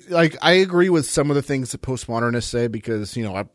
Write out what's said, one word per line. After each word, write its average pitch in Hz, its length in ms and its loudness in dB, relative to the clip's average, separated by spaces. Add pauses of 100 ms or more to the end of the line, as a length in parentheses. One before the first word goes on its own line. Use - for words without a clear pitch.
like, 165 320 2
I 165 120 4
agree 185 360 4
with 160 160 2
some 147 240 0
of 143 60 0
the 143 60 2
things 131 320 -4
that 127 80 -14
postmodernists 117 600 -2
say 120 240 -2
because, 110 500 -6
you 117 60 -4
know, 95 120 -6
I, 98 200 -4